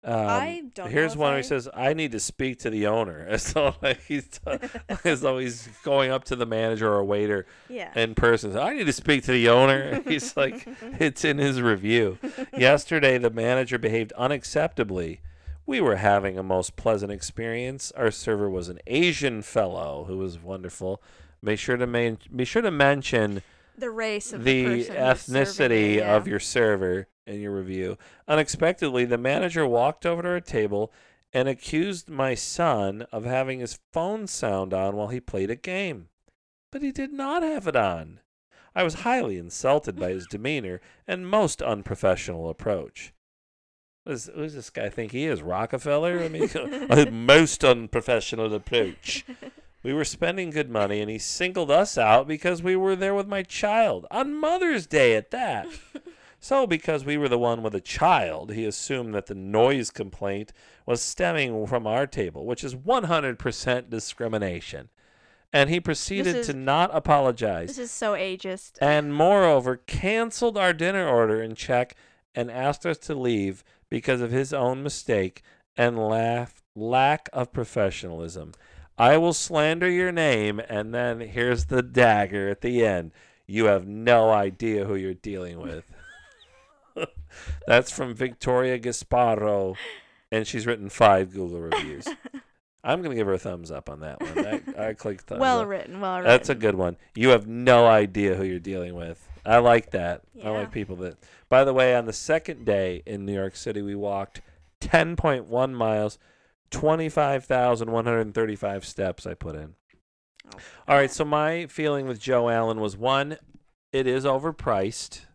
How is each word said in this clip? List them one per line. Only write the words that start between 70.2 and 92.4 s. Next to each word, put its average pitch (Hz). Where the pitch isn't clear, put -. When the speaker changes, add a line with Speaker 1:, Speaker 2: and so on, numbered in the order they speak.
Speaker 1:
our 180
dinner 175
order 113
in 110
check 123
and 120
asked 131
us 165
to -
leave 110
because 123
of 117
his 135
own 131
mistake 110
and 120
laugh, 113
lack 131
of 127
professionalism. 87
"I 127
will 170
slander 165
your 180
name," 113
and 107
then 120
here's 120
the 127
dagger 104
at 101
the 120
end. 87
"You 107
have 98
no 113
idea 104
who 101
you're 95
dealing 90
with." 85
<laughs> -
That's 123
from 123
Victoria 127
Gasparro, 107
and 110
she's 110
written 107
five 95
Google 87
reviews. -